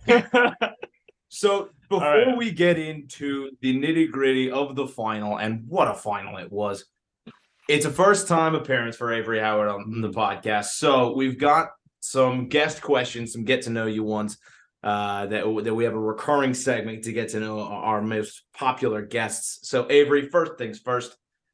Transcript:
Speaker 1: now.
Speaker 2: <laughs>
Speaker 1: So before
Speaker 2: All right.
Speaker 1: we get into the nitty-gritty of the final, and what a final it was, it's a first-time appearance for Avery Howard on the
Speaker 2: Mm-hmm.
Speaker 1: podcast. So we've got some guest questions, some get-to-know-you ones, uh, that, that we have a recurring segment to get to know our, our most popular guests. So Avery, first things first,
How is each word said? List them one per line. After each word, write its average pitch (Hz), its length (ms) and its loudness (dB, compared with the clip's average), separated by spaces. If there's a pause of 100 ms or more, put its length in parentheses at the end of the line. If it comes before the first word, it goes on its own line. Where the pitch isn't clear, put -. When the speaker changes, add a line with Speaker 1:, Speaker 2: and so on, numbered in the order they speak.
Speaker 1:
now. 240 480 4 (460)
Speaker 2:
<laughs> - 280 -20
Speaker 1:
So 202 420 0 (180)
before 175 180 2
Speaker 2:
All 214 200 6
right. 254 100 2
Speaker 1:
we 233 160 -2
get 170 260 4
into 143 720 -8 (120)
the 131 140 2
nitty-gritty 135 760 2
of 139 240 -2
the 139 100 -2
final, 107 520 -4
and 110 280 -4
what 151 220 2
a 101 60 -2
final 101 420 -8
it 87 160 -14
was, 101 320 -4 (840)
it's 151 160 2
a 151 60 0
first-time 170 640 4
appearance 123 400 -2
for 117 180 -4
Avery 113 280 -2
Howard 107 300 2
on 110 300 -6
the 110 80 -2
Speaker 2:
Mm-hmm. 95 80 -6
Speaker 1:
podcast. 104 580 -2
So 131 420 4
we've 131 200 -2
got 151 340 4 (280)
some 127 500 0
guest - 340 0
questions, 120 500 0
some 117 120 -8
get-to-know-you 113 600 0
ones, 107 320 -4 (460)
uh, 101 440 -2
that, 101 180 -2 (180)
that 113 100 -2
we 113 120 0
have 110 100 0
a 110 60 -4
recurring 127 520 0
segment 110 520 -4
to 113 80 -8
get 113 160 -4
to 110 100 -6
know 107 220 -6
our, 104 240 -8
our 107 180 0
most 107 400 -4 (100)
popular 123 480 -2
guests. 107 680 -6
So 123 200 0
Avery, 143 400 4
first 165 300 0
things 107 220 -10
first, 123 360 -6 (380)